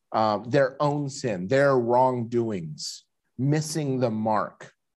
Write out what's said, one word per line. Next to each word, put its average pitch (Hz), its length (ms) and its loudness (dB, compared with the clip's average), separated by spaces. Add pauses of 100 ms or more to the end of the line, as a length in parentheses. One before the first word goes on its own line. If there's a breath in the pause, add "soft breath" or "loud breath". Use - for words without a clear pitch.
(120)
uh, 110 260 2
their 127 420 0
own 147 280 0
sin, 98 400 -6
their 135 300 4
wrongdoings, 117 1300 0 (340)
missing 143 600 0
the 120 100 2
mark. 107 640 -2 (240)